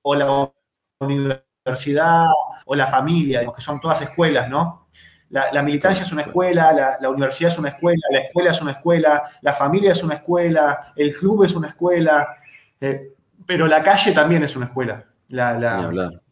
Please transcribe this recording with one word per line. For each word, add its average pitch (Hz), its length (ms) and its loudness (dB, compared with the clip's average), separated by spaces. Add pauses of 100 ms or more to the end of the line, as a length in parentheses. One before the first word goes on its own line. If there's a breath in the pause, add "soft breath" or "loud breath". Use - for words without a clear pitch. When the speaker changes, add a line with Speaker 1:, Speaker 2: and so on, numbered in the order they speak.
Speaker 1:
o 143 140 0
la 139 360 0 (500)
universidad, 139 1200 -2 (400 loud breath)
o 135 100 -4
la 135 120 0
familia, 135 540 0
digamos, 120 160 -6
que - 60 -16
son 143 160 -8
todas 156 220 -2
escuelas, 143 480 0
¿no? 160 400 -4 (400 soft breath)
La, 135 240 -2
la 143 100 0
militancia 180 420 0
Speaker 2:
Claro, - 20 -8
Speaker 1:
es - 80 -6
una 151 80 -4
Speaker 2:
claro. - 80 -8
Speaker 1:
escuela, 175 420 4
la, 135 300 0
la 135 80 -2
universidad 139 420 0
es 170 60 -4
una 147 100 -4
escuela, 170 320 0 (100)
la 135 100 2
escuela 175 300 0
es 160 120 -2
una 147 80 -6
escuela, 156 520 2 (200 loud breath)
la 143 100 0
familia 180 400 2
es 175 100 0
una 156 120 -4
escuela, 156 840 0
el 147 160 0
club 196 320 2
es 175 100 0
una 156 140 -6
escuela, 160 600 0 (520 loud breath)
eh, 139 320 -6 (340)
pero 165 200 0
la 156 160 4
calle 196 300 4
también 156 320 4
es 139 120 -6
una 123 100 -6
escuela. 113 380 -6 (240)
La, 120 300 -2
la, 117 220 -2
Speaker 2:
Ni 110 40 -4
hablar. 85 480 -6